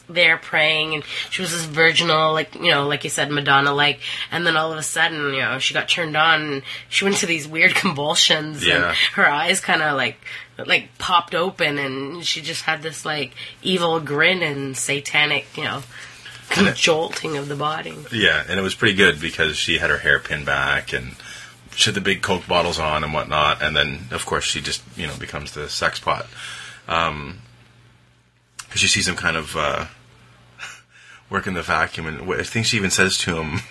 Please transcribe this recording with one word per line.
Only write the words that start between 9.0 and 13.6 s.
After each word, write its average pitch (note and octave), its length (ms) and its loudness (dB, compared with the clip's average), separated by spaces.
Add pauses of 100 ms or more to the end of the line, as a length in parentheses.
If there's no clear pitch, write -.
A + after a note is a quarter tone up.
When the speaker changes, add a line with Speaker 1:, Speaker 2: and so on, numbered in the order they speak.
Speaker 1:
her F#3+ 140 6
eyes E3+ 300 2
kinda, D#3+ 340 2
like, B2 220 0 (500)
like, - 340 0
popped F3 360 2
open, E3 420 0
and C#3 480 -6
she - 160 -2
just D#3 220 -6
had D#3 200 0
this, D#3 200 -8
like, D3 300 -4 (280)